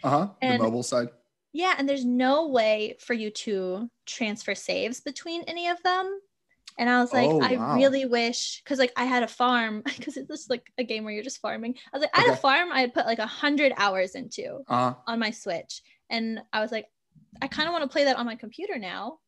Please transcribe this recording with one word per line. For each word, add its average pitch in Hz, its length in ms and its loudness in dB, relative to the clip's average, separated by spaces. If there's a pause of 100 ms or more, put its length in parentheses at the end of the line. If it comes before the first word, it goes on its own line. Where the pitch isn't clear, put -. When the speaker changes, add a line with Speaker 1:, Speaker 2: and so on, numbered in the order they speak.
Speaker 1:
Uh-huh. 151 380 2
Speaker 2:
And 254 160 2
Speaker 1:
The 113 60 2
mobile 117 200 0
side. 120 260 0 (440)
Speaker 2:
Yeah, 359 260 0
and 277 100 0
there's 277 160 0
no 262 440 2
way 214 500 2
for - 160 -4
you 214 160 -4
to 196 580 -4 (180)
transfer 214 480 -4
saves 196 460 -4
between 330 440 -8
any 349 240 -6
of 349 140 -4
them. 370 380 0 (580)
And 240 100 2
I 247 120 6
was 240 120 0
like, 247 220 4
Speaker 1:
Oh, - 60 6
Speaker 2:
"I 254 160 2
Speaker 1:
wow. 233 140 -2
Speaker 2:
really 269 340 4
wish," 233 600 -2
'cause, 262 140 -2
like, 247 180 2
I 240 80 0
had 247 180 2
a 220 60 -2
farm, 226 560 0
<laughs> - 160 -6
'cause 294 160 -10
it's 269 120 -12
just, 302 220 -12
like, 240 280 -4
a 247 60 -2
game 220 200 -6
where 214 80 -8
you're 214 100 -8
just - 180 -12
farming. 226 360 -6 (160)
I 277 40 -6
was 277 60 0
like, - 120 -2
I 349 60 8
had 494 100 8
Speaker 1:
Okay. - 40 4
Speaker 2:
a - 60 -8
farm 311 320 4
I 262 80 4
had 247 140 0
put, - 120 2
like, 226 120 0
a 220 80 -4
hundred 294 500 2
hours 190 380 2
into - 520 -10
Speaker 1:
Uh-huh. 127 280 2 (120)
Speaker 2:
on 233 120 -2
my 220 120 0
Switch. - 520 -8 (280)
And 226 300 -4 (120)
I 214 80 0
was 226 120 -2
like, 214 140 -8 (560)
"I 269 60 -4
kinda 311 240 -2
wanna 311 160 -2
play 285 160 2
that 262 120 4
on 240 100 -2
my 220 100 -8
computer 311 420 -8
now." 196 480 -10